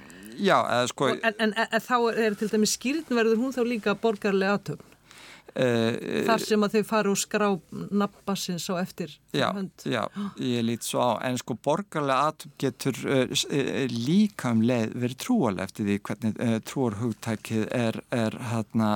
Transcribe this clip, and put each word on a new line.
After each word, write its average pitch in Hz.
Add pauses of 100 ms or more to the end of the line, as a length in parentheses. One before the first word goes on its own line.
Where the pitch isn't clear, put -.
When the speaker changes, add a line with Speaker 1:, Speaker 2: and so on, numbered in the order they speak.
(300)
Speaker 1:
Já, 160
eða 120
sko 135
Speaker 2:
Og, 127
en, 226
en, 220
en 220
þá -
er, 226
er 214
til 214
dæmis 214
skírn, 302
verður 226
hún 262
þá 254
líka 220
borgarleg 202
athöfn? - (600)
Speaker 1:
Eh, 117
Speaker 2:
Þar 220
sem 214
að 208
þau 202
fara 208
og 190
skrá 208 (440)
nafn 202
barnsins 180
á 180
eftir 180 (180)
Speaker 1:
Já, 131
Speaker 2:
hönd. 98
Speaker 1:
já, 127 (280)
ég 123
lít 113
svo 131
á. 120
En 127
sko, -
borgarleg 147
athöfn 147
getur, 131
eh, 131
s-, -
eh, 135
líka 131
um 113
leið 117
verið 123
trúarleg 110
eftir -
því 101
hvernig, 110
eh, 117
trúarhugtakið 110
er, 117
er, 110
hérna, 113